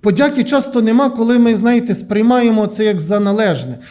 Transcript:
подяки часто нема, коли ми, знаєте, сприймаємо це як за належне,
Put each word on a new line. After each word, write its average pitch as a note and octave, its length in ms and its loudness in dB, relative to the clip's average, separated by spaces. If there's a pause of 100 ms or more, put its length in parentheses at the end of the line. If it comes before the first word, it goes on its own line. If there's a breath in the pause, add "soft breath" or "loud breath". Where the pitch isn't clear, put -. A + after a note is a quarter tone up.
подяки B3+ 420 0
часто B3+ 380 -2
нема, A#3+ 280 2
коли A#3 300 0
ми, A#3 160 4
знаєте, A#3 400 0
сприймаємо A3 720 0
це G#3+ 180 -4
як G3+ 140 0
за F3+ 200 -2
належне, F#3 580 -2 (140)